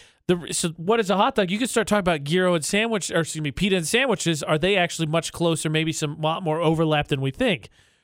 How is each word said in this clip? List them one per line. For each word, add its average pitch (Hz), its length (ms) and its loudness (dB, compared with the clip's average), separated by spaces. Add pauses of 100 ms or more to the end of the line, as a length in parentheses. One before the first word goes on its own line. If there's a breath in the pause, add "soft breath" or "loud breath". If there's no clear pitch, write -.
(260 soft breath)
the, 175 260 -2
so 170 180 -2
what 175 300 0
is 185 100 -2
a 190 60 2
hot 240 200 2
dog? 190 140 0
You 208 80 -2
can 254 100 -2
start 220 200 0
talking 208 120 2
about 170 240 0
gyro 180 300 2
and 160 100 -2
sandwich, 214 460 -2
or 180 100 0
excuse 156 220 -4
me, 147 80 -4
pita 190 260 0
and 165 120 -2
sandwiches. 190 540 0
Are 156 160 2
they 185 180 4
actually 170 300 0
much 160 260 -2
closer? 165 380 0
Maybe 160 220 0
some 156 280 -6
lot 160 220 -2
more 156 180 -2
overlap 156 480 2
than 139 120 -2
we 135 100 -2
think. 190 400 -2 (340 soft breath)